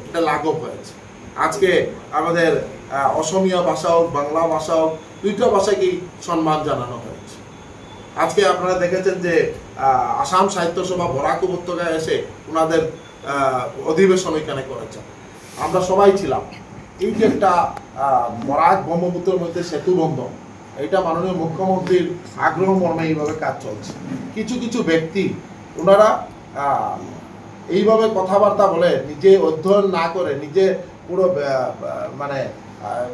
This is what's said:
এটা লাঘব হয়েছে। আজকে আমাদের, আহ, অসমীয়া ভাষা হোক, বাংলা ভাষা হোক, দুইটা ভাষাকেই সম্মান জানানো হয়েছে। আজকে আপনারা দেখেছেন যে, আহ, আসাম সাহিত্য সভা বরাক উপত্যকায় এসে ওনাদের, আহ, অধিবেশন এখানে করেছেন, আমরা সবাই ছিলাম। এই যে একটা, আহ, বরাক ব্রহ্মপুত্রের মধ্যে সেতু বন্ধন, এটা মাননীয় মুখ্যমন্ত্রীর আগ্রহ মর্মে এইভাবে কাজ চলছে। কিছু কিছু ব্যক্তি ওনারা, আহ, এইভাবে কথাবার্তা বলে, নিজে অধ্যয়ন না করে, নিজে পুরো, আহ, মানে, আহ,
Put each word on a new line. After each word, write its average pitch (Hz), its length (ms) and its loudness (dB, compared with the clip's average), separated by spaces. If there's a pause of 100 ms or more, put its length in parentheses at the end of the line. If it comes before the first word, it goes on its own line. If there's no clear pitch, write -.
এটা 165 120 -4
লাঘব 151 420 0
হয়েছে। 104 300 -12 (440)
আজকে 160 340 2 (420)
আমাদের, 165 400 2 (380)
আহ, 135 300 0
অসমীয়া 185 420 2
ভাষা 165 280 0
হোক, 170 220 6
বাংলা 147 340 0
ভাষা 160 280 -2
হোক, 160 160 4 (320)
দুইটা 208 260 0
ভাষাকেই 190 520 2 (220)
সম্মান 160 420 0
জানানো 123 400 -4
হয়েছে। - 320 -14 (800)
আজকে 165 300 0
আপনারা 180 320 2
দেখেছেন 185 420 0
যে, 175 140 0 (440)
আহ, - 440 2
আসাম 185 260 2
সাহিত্য 175 360 -2
সভা 175 220 -2
বরাক 143 360 0
উপত্যকায় 175 540 -2
এসে 160 200 0 (320)
ওনাদের, 160 340 2 (440)
আহ, 135 640 -2
অধিবেশন 180 440 4
এখানে 147 340 -4
করেছেন, 123 360 -12 (540)
আমরা 165 220 0
সবাই 190 360 6
ছিলাম। 131 240 -2 (600)
এই 214 100 -2
যে 220 160 0
একটা, 196 240 4
আহ, - 800 0 (180)
বরাক 165 380 4
ব্রহ্মপুত্রের 175 560 -2
মধ্যে 170 220 -4
সেতু 160 320 -2
বন্ধন, 135 360 0 (460)
এটা 170 240 0
মাননীয় 175 340 -2
মুখ্যমন্ত্রীর 175 720 0 (300)
আগ্রহ 156 380 0
মর্মে 165 320 0
এইভাবে 151 340 -2
কাজ 135 220 -4
চলছে। 104 300 -10 (420)
কিছু 220 260 -4
কিছু 233 220 -2
ব্যক্তি 165 420 0 (520)
ওনারা, 202 320 6 (480)
আহ, - 400 -2 (720)
এইভাবে 220 460 4
কথাবার্তা 196 520 4
বলে, 170 240 4 (180)
নিজে 165 300 4
অধ্যয়ন 185 480 2
না 170 220 0
করে, 170 260 -2
নিজে 156 300 0 (440)
পুরো, 180 160 0
আহ, 135 460 0 (480)
মানে, 143 200 -6 (440)
আহ, 120 320 -6